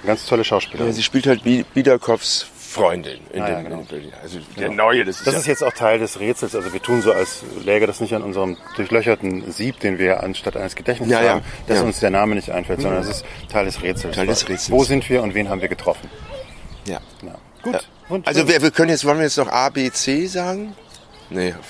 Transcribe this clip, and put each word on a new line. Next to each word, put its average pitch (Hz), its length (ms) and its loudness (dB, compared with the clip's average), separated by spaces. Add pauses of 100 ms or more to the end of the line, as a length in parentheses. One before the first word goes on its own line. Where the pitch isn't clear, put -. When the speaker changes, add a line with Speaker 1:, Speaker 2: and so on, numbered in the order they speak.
Speaker 1:
Ganz 107 220 0
tolle 113 160 2
Schauspielerin. - 460 0
Speaker 2:
Ja, 113 40 0
sie 110 120 -2
spielt 135 240 2
halt 123 160 4
Bi-, 123 180 4 (120)
Biederkoffs 123 720 2 (220)
Freundin 85 520 0 (120)
in 95 80 -6
Speaker 1:
Ah, 104 80 -2
ja, 92 80 0
Speaker 2:
dem, 82 100 -8
Speaker 1:
genau. 82 140 -10
Speaker 2:
in 80 60 -14
Berlin. 76 260 -12 (100)
Also 85 160 -12 (200)
der 101 100 -2
Speaker 1:
Ja. 104 60 -6
Speaker 2:
neue, 113 320 4
das 95 140 -6
ist - 60 -2
Speaker 1:
Das 135 80 2
Speaker 2:
ja 170 60 0
Speaker 1:
ist 139 60 -4
jetzt 147 180 0
auch 123 80 2
Teil 113 260 2
des 107 220 -4
Rätsels. 110 340 -2
Also 92 200 -4
wir 92 80 -6
tun 120 180 2
so, 107 120 4
als 92 300 0 (220)
läge 104 220 4
das 101 140 -2
nicht 110 140 -4
an 101 80 -2
unserem 95 360 -2 (180)
durchlöcherten 104 760 0
Sieb, 110 300 -6
den 95 180 0
wir 92 240 2
anstatt - 360 -6
eines 95 180 -6
Gedächtnisses 120 380 0
Speaker 2:
Ja, 113 100 4
ja. 117 120 6
Speaker 1:
haben, - 80 -4 (240)
dass 107 100 4
Speaker 2:
Ja. 107 60 4
Speaker 1:
uns 110 160 -2
der 98 100 2
Name 104 240 2
nicht 95 160 -4
einfällt, 90 320 -4
sondern 92 200 0
Speaker 2:
Mhm. 92 40 -4
Speaker 1:
das 104 120 -6
ist - 60 -12 (240)
Teil 104 160 0
des 95 180 -6
Rätsels. 90 320 -4
Speaker 2:
Teil 95 120 0
des 110 160 0
Speaker 1:
Weil 95 140 -2
Speaker 2:
Rätsels. - 160 -4
Speaker 1:
wo 131 120 6
sind 131 240 0
wir 127 140 4
und 101 120 -2
wen 104 140 0
haben 95 140 -2
wir 92 60 -2
getroffen? 85 420 -2 (760)
Speaker 2:
Ja. 92 140 -6 (240)
Speaker 1:
Ja. 87 120 -16 (260)
Gut. 240 120 -4
Speaker 2:
Ja. - 60 0 (300)
Speaker 1:
Und 185 160 -4
Speaker 2:
Also 151 140 2
Speaker 1:
schön. - 80 4
Speaker 2:
wir, 165 140 6
wir 156 100 6
können 165 180 4
jetzt, 143 160 2
wollen 147 120 4
wir 160 60 4
jetzt 147 140 0
noch 135 100 2
A, 131 220 2
B, 131 200 0
C 147 360 0
sagen? 185 480 -6 (540)
Nee, 90 240 -2 (180)